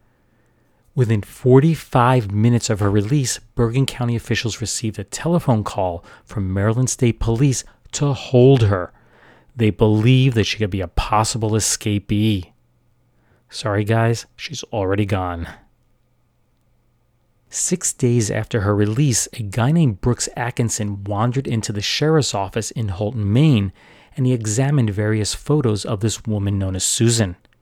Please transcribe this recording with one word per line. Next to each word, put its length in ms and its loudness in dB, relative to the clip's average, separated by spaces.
Within 300 0
forty-five 1080 2
minutes 380 2
of 120 -2
her 100 2
release, 480 0
Bergen 320 0
County 280 -4
officials 460 -4
received 380 -6
a 40 -8
telephone 600 0
call 420 -4
from 300 -4
Maryland 380 0
State 280 0
Police 440 0
to 200 -2
hold 480 6
her. 320 0
They 140 2
believe 640 4
that 80 2
she 140 -4
could 120 -2
be 120 -4
a 60 -6
possible 640 -2
escapee. 1000 0
Sorry, 360 -2
guys, 400 0
she's 300 -14
already 400 -2
gone. 420 -4
Six 440 -4
days 360 0
after 320 -4
her 140 0
release, 560 0
a 120 -10
guy 280 0
named 300 2
Brooks 340 -2
Atkinson 680 -4
wandered 420 -2
into 240 -2
the 100 -6
sheriff's 520 0
office 380 -4
in 180 -4
Houlton, 420 -2
Maine, 400 4
and 80 0
he 80 2
examined 560 0
various 440 -2
photos 520 0
of 160 -4
this 240 -2
woman 340 -2
known 160 -4
as 80 -6
Susan. 540 0